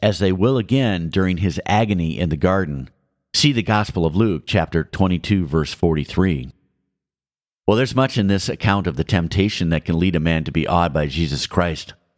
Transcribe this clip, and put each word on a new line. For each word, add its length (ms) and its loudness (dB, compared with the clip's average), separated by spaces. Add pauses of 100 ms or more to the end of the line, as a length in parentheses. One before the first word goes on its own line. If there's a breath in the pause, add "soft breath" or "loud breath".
as 200 0
they 100 4
will 280 2
again 500 0
during 300 2
his 280 0
agony 520 0
in 100 0
the 80 -2
garden. 520 0 (460)
See 180 4
the 100 -2
Gospel 440 0
of 80 -2
Luke, 320 0
chapter 380 0
twenty-two, 640 0
verse 260 -2
forty-three. 800 -2 (1120)
Well, 100 4
there's 180 0
much 240 0
in 80 2
this 220 0
account 400 -2
of 80 -4
the 80 -2
temptation 640 0
that 140 0
can 120 0
lead 200 2
a 40 0
man 220 0
to 80 -8
be 160 0
awed 260 0
by 140 0
Jesus 400 -4
Christ. 480 -4 (240)